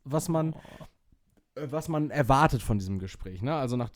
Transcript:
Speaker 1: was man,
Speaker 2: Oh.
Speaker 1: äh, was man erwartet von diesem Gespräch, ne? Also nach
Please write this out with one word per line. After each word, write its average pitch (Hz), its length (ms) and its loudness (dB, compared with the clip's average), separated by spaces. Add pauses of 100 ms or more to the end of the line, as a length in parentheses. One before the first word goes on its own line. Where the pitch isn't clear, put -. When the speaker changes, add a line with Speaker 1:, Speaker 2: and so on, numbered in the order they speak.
Speaker 1:
was 143 240 -2
man, 160 260 0
Speaker 2:
Oh. - 300 -18 (760)
Speaker 1:
äh, 151 100 -8
was 156 180 -6
man 151 220 0
erwartet 139 520 6
von 107 160 2
diesem 95 200 -2
Gespräch, 92 440 -8
ne? 139 120 0
Also 127 220 -2
nach 117 200 -4